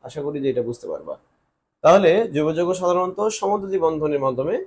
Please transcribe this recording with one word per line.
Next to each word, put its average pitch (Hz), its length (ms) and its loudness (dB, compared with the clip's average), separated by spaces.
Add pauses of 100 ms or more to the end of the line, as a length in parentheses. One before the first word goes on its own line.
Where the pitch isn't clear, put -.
আশা 127 180 -10
করি 143 200 -6
যে 135 80 0
এটা 123 120 0
বুঝতে 117 260 -6
পারবা। 76 300 -10 (640)
তাহলে 185 500 6
জৈব 151 200 0
যৌগ 175 220 0
সাধারণত 180 540 0
সমযোজী 196 500 -2
বন্ধনের 156 420 0
মাধ্যমে 139 480 -2